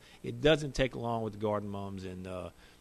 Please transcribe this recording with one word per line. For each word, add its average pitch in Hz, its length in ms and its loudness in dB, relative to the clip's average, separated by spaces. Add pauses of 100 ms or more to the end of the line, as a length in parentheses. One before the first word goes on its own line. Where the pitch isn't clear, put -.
(240)
it 120 180 -6
doesn't 147 320 6
take 131 220 2
long 117 260 0
with 110 120 -2
the 101 60 -12
garden 104 300 0
mums, 98 360 -6
and, 92 200 -8
uh, 90 240 -6 (320)